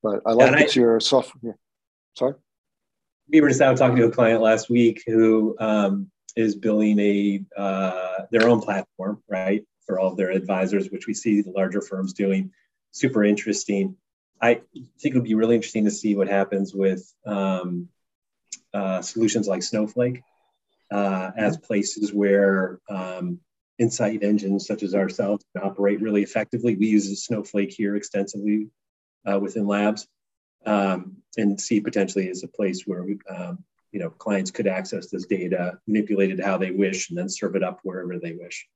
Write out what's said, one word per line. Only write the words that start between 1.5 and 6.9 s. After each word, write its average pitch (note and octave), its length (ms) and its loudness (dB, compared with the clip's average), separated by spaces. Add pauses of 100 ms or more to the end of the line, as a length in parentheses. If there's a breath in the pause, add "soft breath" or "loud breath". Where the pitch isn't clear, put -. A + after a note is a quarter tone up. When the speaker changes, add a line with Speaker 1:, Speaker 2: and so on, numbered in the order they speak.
Speaker 1:
Sorry? C#3 200 -2 (920)
Speaker 2:
We D3+ 120 8
were C#3+ 80 6
just C3+ 140 4
out C3 160 6
talking B2+ 180 4
to A#2 80 6
a A2+ 60 6
client A2+ 320 4
last A2 260 4
week A#2 380 4
who, A2 520 4
um, G2+ 520 0 (260)
is G#2+ 200 0
building G#2+ 420 2